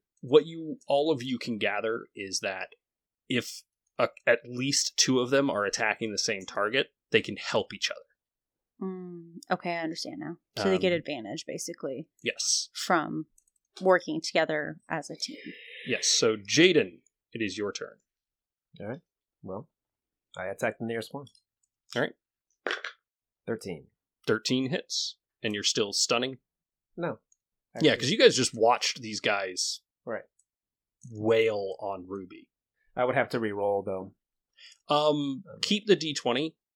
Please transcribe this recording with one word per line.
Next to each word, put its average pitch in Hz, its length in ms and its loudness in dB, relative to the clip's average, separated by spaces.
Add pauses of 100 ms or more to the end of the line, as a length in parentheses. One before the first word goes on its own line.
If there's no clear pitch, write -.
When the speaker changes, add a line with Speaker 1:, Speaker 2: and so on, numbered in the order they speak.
(200)
Speaker 1:
what 147 260 6
you, 160 340 -10 (100)
all 147 240 4
of 123 100 -2
you 127 160 -2
can 117 180 -4
gather 104 560 -2
is 98 280 -6
that 95 260 -4 (600)
if - 340 -4 (340)
a, 120 120 2 (180)
at 120 160 6
least 127 540 -2
two 127 240 4
of 123 80 0
them 139 200 4
are 104 140 0
attacking 107 480 -2
the 101 60 -6
same 101 280 -2
target, 107 420 -2 (240)
they 110 100 6
can 107 160 -8
help - 360 -2
each - 160 -4
other. - 960 -16
Speaker 2:
Mm, 175 500 -10 (140)
okay, 180 280 -4
I - 60 -6
understand - 360 -8
now. 165 160 -8 (260)
So 196 80 2
they 190 80 4
get 185 140 2
Speaker 1:
Um, 170 80 2
Speaker 2:
advantage, 123 480 -8
basically, 139 600 -8 (140)
Speaker 1:
Yes. - 520 -2
Speaker 2:
from 160 540 -2 (520)
working 180 400 4
together 156 720 -2
as 156 200 -6
a 165 60 -12
team. - 220 -8 (500)
Speaker 1:
Yes, 120 200 0
so 110 280 4
Jaden, 110 640 6 (320)
it 113 100 -6
is 98 160 -4
your 101 160 -4
turn. - 260 -12 (800)
Speaker 3:
All 98 80 -10
right. 131 120 -8 (420)
Well, 95 260 -12 (680)
I 92 100 -8
attack 107 320 -4
the 113 60 -6
nearest 113 280 -6
one. 143 140 -12 (680)
Speaker 1:
All 120 60 0
right. - 120 -4 (1300)
Speaker 3:
Thirteen. 95 420 -8 (380)
Speaker 1:
Thirteen 123 440 0
hits, - 480 -6 (260)
and 107 100 -2
you're 101 100 -4
still 104 300 0
stunning? 127 440 0 (600)
Speaker 3:
No. 165 220 -6 (640)
Speaker 1:
Yeah, 151 100 6
Speaker 3:
Actually. 104 80 2
Speaker 1:
'cause 131 120 0
you 214 60 0
guys 240 180 8
just 120 200 0
watched 117 460 4
these 107 180 -8
guys 98 640 -2 (240)
Speaker 3:
Right. 110 180 -8 (880)
Speaker 1:
wail 107 680 2
on 98 280 -8
Ruby. 95 400 -12 (480)
Speaker 3:
I 123 100 2
would 123 100 2
have 123 140 2
to 127 100 -2
re-roll, 101 440 0
though. 95 320 -8 (720)
Speaker 1:
Um, 147 580 2
Speaker 3:
Um, - 160 -18
Speaker 1:
keep 208 260 0
the 196 80 8
D 156 180 -6
twenty 139 420 0 (200)